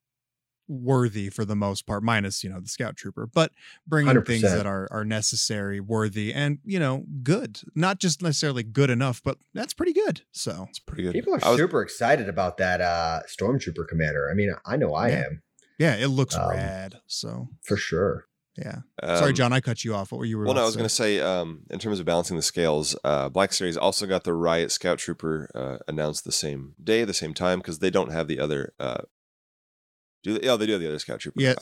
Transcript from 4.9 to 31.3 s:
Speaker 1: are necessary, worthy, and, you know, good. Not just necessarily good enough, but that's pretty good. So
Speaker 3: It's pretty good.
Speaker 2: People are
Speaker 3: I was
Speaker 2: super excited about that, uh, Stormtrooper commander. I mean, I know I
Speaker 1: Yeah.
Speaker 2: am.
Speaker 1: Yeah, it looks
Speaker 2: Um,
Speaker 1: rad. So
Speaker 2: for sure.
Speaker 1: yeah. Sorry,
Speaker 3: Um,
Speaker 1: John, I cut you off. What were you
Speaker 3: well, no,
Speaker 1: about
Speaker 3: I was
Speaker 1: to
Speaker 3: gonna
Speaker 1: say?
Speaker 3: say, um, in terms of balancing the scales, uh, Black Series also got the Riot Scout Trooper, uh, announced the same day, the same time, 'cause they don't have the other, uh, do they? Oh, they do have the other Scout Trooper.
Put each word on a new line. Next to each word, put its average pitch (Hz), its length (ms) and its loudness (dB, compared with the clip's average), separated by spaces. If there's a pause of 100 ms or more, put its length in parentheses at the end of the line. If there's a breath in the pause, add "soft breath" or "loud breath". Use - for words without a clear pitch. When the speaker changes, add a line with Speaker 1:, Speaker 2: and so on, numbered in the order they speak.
Speaker 1:
are 107 140 -4
necessary, 107 720 -2
worthy, 107 560 0
and, 143 300 0
you 190 160 -2
know, 135 240 0 (180)
good. 202 380 0 (160)
Not 190 240 2
just 175 200 0
necessarily 143 440 0
good 127 260 4
enough, 123 320 2
but 139 160 -4 (160)
that's - 200 -6
pretty 339 180 0
good. 359 300 0 (100)
So 95 360 -6
Speaker 3:
It's - 120 -16
pretty - 240 -8
good. 90 80 0
Speaker 2:
People - 220 0
are - 100 0
Speaker 3:
I 87 60 6
was 123 100 6
Speaker 2:
super 160 220 2
excited 117 460 2
about 92 280 -2
that, 90 240 2
uh, 85 480 0
Stormtrooper 98 600 -2
commander. 76 400 0
I 78 60 -2
mean, 101 180 2 (140)
I 117 100 -2
know 110 180 2
I 104 160 2
Speaker 1:
Yeah. 78 160 2
Speaker 2:
am. - 160 -10 (360 soft breath)
Speaker 1:
Yeah, 147 160 4
it 120 140 0
looks 131 260 2
Speaker 2:
Um, 87 160 0
Speaker 1:
rad. 95 460 -4 (100)
So 120 420 -8 (140)
Speaker 2:
for 104 140 -2
sure. 95 500 -2 (320)
Speaker 1:
yeah. - 200 -10 (260)
Sorry, 143 240 4
Speaker 3:
Um, 135 80 4
Speaker 1:
John, 123 160 4
I 131 80 4
cut - 240 -4
you 110 100 -2
off. 98 160 -4
What 123 80 -8
were 123 60 -4
you 110 140 -2
Speaker 3:
well, 107 80 -2
no, 123 40 2
Speaker 1:
about 131 120 4
Speaker 3:
I - 20 4
was 113 100 2
Speaker 1:
to 110 40 -4
Speaker 3:
gonna 113 100 0
Speaker 1:
say? 104 300 2
Speaker 3:
say, - 20 2
um, 82 400 -2 (100)
in - 80 -8
terms 104 220 -2
of 80 60 -4
balancing 85 300 2
the 78 60 -2
scales, 78 640 2
uh, 69 240 2
Black 95 240 2
Series 87 240 -2
also 98 320 0
got 92 160 0
the 87 100 0
Riot 85 380 2
Scout - 260 0
Trooper, 80 560 -4
uh, 65 320 -6
announced 76 380 -4
the - 80 -6
same 71 500 -6
day, 110 220 4
the 101 100 -4
same 78 200 -4
time, 90 280 0
'cause 82 160 -8
they 92 120 2
don't 85 200 2
have 80 160 -2
the 73 140 -4
other, 73 400 -2
uh, 64 220 -4 (1200)
do 104 140 -2
they? 117 120 -2
Oh, 123 80 4
they 107 100 0
do 107 60 2
have 98 80 2
the 82 80 -2
other 76 100 -4
Scout - 220 -8
Trooper. - 200 -8